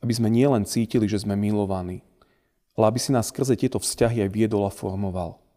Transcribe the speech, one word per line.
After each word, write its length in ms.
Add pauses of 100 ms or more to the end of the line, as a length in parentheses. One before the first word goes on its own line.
aby 120
sme 200
nielen 320
cítili, 400
že 160
sme 160
milovaní, 640 (720)
ale 160
aby 120
si 120
nás 160
skrze 320
tieto 160
vzťahy 480
aj 80
viedol 320
a 80
formoval. 640 (200)